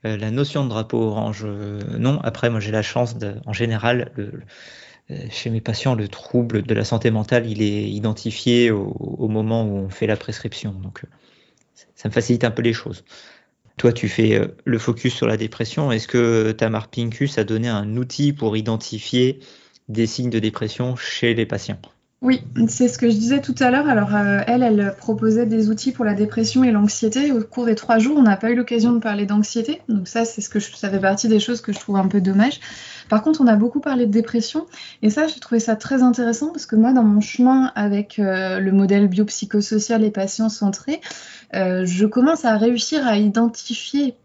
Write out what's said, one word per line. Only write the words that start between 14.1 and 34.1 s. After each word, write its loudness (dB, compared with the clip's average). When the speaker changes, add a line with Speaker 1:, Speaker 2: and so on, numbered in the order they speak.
Speaker 1:
euh, 0
le 0
focus -2
sur -2
la 0
dépression. -4
Est-ce -4
que 2
Tamar -2
Pincus -4
a 2
donné -2
un -4
outil -2
pour -2
identifier -2
des 0
signes -4
de 0
dépression -4
chez -2
les 0
patients ? -8
Speaker 2:
Oui, 2
c'est 2
ce -4
que 2
je 4
disais 0
tout -6
à 4
l'heure. 2
Alors, 2
euh, 2
elle, 2
elle 2
proposait 0
des 2
outils -2
pour -4
la 0
dépression 2
et 4
l'anxiété. 2
Au 0
cours -6
des 2
trois 2
jours, 2
on 8
n'a 6
pas -2
eu 2
l'occasion 2
de 4
parler -2
d'anxiété. 0
Donc -2
ça, 0
c'est -6
ce -10
que -2
je, -6
ça -6
fait 0
partie 2
des 6
choses -2
que -6
je -6
trouve -6
un 2
peu 2
dommage. 2
Par 2
contre, 2
on 6
a 8
beaucoup 2
parlé 0
de 2